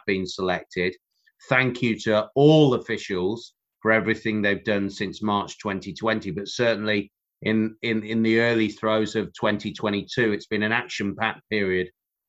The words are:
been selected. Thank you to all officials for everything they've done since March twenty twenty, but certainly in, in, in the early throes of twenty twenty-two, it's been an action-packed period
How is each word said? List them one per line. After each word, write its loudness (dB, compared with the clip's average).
been -2
selected. -4
Thank 2
you 0
to 2
all 8
officials -4
for 2
everything 0
they've 0
done -2
since -8
March -2
twenty -6
twenty, -4
but -8
certainly 0
in, 0
in, -2
in 0
the 4
early 2
throes -2
of -2
twenty -2
twenty-two, -2
it's -4
been -2
an 0
action-packed -4
period 0